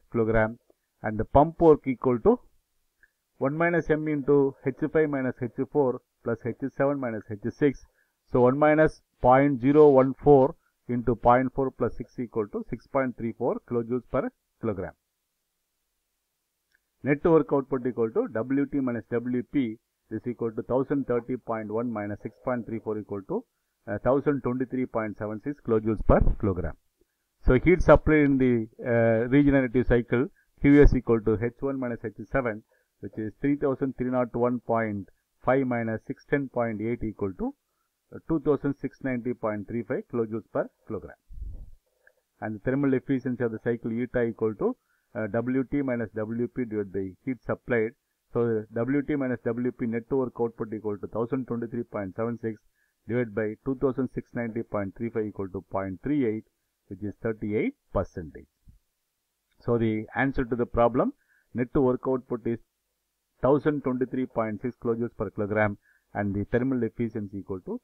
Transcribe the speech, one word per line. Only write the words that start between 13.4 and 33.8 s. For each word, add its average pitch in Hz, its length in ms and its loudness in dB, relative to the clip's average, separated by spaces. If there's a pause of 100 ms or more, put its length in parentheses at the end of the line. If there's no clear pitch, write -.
kilojoules 120 420 -2
per 175 180 -2 (320)
kilogram. 92 320 -6 (2000)
Net 143 200 0
work 160 300 4
output 131 340 -2
equal 117 240 -2
to 233 160 -2
W 131 380 -2
T 143 140 -6
minus 120 320 -4
W 123 320 -2 (100)
P 120 240 -2 (320)
is 110 180 -8
equal 117 240 -6
to 113 120 -8
thousand 135 440 -2
thirty 120 300 -2
point 110 340 -8
one 117 200 -4
minus 104 300 -6
six 113 220 -12
point 123 220 -4
three 110 140 -8
four 107 180 -6
equal 101 320 -8
to, 208 160 -6 (420)
uh, 104 120 -6
thousand 139 420 0
twenty-three 127 460 -4
point 107 300 -6
seven 107 260 -8
six 143 180 -10
kilojoules 110 460 0
per 190 120 6 (220)
kilogram. 87 340 -4 (680)
So 127 180 6
heat 160 180 4
supply 156 340 6
in 143 220 4
the, 120 300 2 (160)
uh, 117 460 4
regenerative 131 580 4
cycle, 123 400 2 (340)
Q 143 200 8
S 135 140 10
equal 117 260 2
to 107 200 2
H 120 180 -4
one 135 200 -4
minus 120 240 -6
H 107 100 -8 (180)
seven, 117 320 -2 (360)
which - 180 -12
is 107 140 -6 (100)
three 143 140 0
thousand 139 420 -2